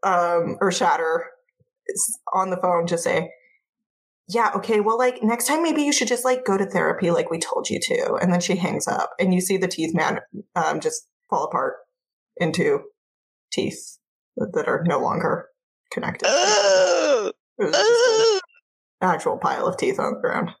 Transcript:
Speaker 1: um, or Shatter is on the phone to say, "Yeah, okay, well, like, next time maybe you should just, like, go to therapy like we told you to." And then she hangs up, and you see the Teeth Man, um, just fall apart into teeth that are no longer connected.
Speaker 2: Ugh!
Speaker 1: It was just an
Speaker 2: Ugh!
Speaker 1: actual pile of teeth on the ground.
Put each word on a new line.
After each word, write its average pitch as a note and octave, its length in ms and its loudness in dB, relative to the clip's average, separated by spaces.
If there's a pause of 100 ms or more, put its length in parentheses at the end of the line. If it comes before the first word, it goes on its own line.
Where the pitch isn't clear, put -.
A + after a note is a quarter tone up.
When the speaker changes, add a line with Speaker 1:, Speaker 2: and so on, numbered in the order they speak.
Speaker 1:
um, F3 560 2
or G3 120 2
Shatter E3 540 0 (640)
is - 320 -4 (140)
on F#3+ 160 0
the F3+ 80 -2
phone F3 300 0
to F3 100 0
say, E3+ 320 -2 (960)
"Yeah, A3 280 2
okay, G#3 240 0
well, A3 180 2
like, B3 240 2
next A#3 260 0
time D#4 140 2
maybe D4+ 220 2
you C#4+ 100 2
should B3+ 140 0
just, A#3+ 180 0
like, B3+ 180 0
go G3 140 0
to G3 80 0
therapy F3 460 0
like E3 180 0
we E3 80 -4
told - 320 -4
you - 140 -2
to." - 320 -2
And F3+ 180 2
then F3 80 2
she F3+ 140 -2
hangs E3+ 320 -2
up, - 320 -4
and F#3 140 2
you F3+ 80 2
see F#3+ 160 0
the F#3 100 0
Teeth E3 260 -4
Man, D#3+ 280 -2 (340)
um, D#3+ 240 0
just D#3 280 -6 (220)
fall D#3 160 -2
apart C3 300 -4 (600)
into D3+ 440 0 (680)
teeth - 480 -6 (380)
that D3 300 -4
are - 200 -2
no C#3+ 120 2
longer - 500 -2 (420)
connected. - 360 -4
Speaker 2:
Ugh! D4 1040 4 (260)
Speaker 1:
It G#3+ 40 2
was E3+ 120 0
just A4+ 440 4
an A4 200 4 (600)
Speaker 2:
Ugh! F3+ 120 2
Speaker 1:
actual - 240 -2
pile - 300 -2
of F3+ 100 -4
teeth B2+ 220 0
on C#3+ 160 -2
the - 40 -12
ground. - 300 -2 (120)